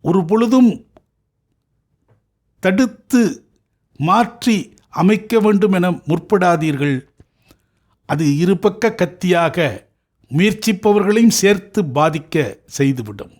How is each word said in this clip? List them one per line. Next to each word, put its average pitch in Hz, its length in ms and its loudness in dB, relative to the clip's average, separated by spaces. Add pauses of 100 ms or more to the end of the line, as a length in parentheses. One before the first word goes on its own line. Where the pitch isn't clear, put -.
ஒரு 180 240 0
பொழுதும் 226 600 2 (1700)
தடுத்து 233 640 0 (720)
மாற்றி 214 600 0 (320)
அமைக்க 214 520 0
வேண்டும் 208 320 2
என 180 180 0
முற்படாதீர்கள். 156 1160 -2 (1000)
அது 143 280 0
இருபக்க 196 580 0
கத்தியாக 170 920 -2 (440)
முயற்சிப்பவர்களையும் 208 1080 0
சேர்த்து 202 420 0
பாதிக்க 151 760 -2 (100)
செய்துவிடும். 117 720 -6